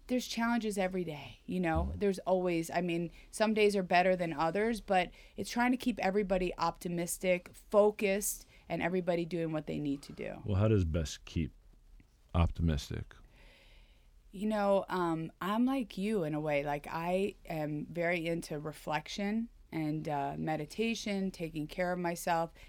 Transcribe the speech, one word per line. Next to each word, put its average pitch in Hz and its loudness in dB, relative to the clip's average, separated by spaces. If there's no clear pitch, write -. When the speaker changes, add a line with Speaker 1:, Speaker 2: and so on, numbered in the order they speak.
Speaker 1:
there's 247 0
challenges 226 0
every 185 0
day, 147 -10
you 185 -2
know? 165 2
Speaker 2:
Mm-hmm. 175 -6
Speaker 1:
There's 196 2
always, 175 2
I 175 0
mean, 170 -2
some 220 2
days 208 4
are 190 2
better 180 6
than 170 -2
others, 190 0
but 180 2
it's 202 -6
trying 247 2
to 254 2
keep 240 -2
everybody 190 0
optimistic, 175 -2
focused, 208 2
and 170 -4
everybody 175 0
doing 165 -2
what 151 -4
they 156 -4
need 139 -2
to - -16
do. - -8
Speaker 2:
Well, 101 0
how 107 4
does 107 6
Bess 80 0
keep 80 -2
optimistic? 82 0
Speaker 1:
You 202 -4
know, 202 2
um, 165 0
I'm 214 2
like 269 -2
you 202 0
in 151 0
a 151 0
way. 147 2
Like, 147 -4
I 180 0
am 151 -4
very 170 0
into 170 -4
reflection 202 -4
and, 156 -2
uh, 143 -2
meditation, 190 -2
taking 160 -6
care 180 -2
of 180 -2
myself, 170 0